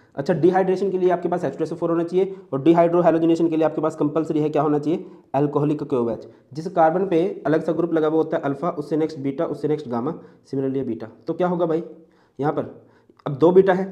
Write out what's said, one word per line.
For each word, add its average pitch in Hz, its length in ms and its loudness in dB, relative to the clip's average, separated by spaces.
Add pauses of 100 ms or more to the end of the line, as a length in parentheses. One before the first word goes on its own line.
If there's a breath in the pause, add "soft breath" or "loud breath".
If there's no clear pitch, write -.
(180 soft breath)
अच्छा, 151 160 0
डिहाइड्रेशन 185 580 2
के 185 60 0
लिए 180 120 2
आपके 175 200 0
पास 175 140 -2
एच 139 140 -4
टू 160 60 -4
एस 156 100 -4
ओ - 20 -8
फ़ोर 170 140 -2
होना 165 140 0
चाहिए, 185 320 -2 (180 loud breath)
और 139 100 -2
dehydrohalogenation 170 840 4
के 160 80 0
लिए 160 80 4
आपके 156 160 -2
पास 156 140 -2
कंपलसरी 156 440 -2
है, 151 100 0
क्या 151 120 0
होना 151 180 2
चाहिए? 147 260 -4 (280 loud breath)
अल्कोहलिक 147 500 0
क्यूएच। 123 440 -2 (260 loud breath)
जिस 160 160 -10
कार्बन 175 380 2
पे 170 120 2 (260)
अलग 160 180 2
सा 180 80 -2
ग्रुप 165 220 -2
लगा 156 140 2
हुआ 156 100 0
होता 156 200 0
है - 60 -6
अल्फा, 139 280 -4
उससे 151 260 -4
नेक्स्ट 156 220 -4
बीटा, 139 260 -4
उससे 147 220 -6
नेक्स्ट 151 200 -4
गामा, 120 260 -4 (320 loud breath)
similarly 135 400 -4
बीटा। 113 220 -8 (200)
तो 165 60 -2
क्या 175 140 0
होगा 175 180 0
भाई, 165 180 -2 (560 soft breath)
यहाँ 147 140 -2
पर 127 200 -6 (520 soft breath)
अब 147 100 -6
दो 156 160 6
बीटा 190 220 6
है 190 180 -2